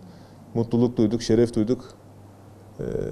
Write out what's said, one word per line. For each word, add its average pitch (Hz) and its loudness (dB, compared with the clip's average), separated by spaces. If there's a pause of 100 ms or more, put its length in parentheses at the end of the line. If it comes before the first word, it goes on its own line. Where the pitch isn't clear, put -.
(540)
mutluluk 117 0
duyduk, 113 2
şeref 117 2
duyduk. 117 -2 (840)
E, - -8 (280)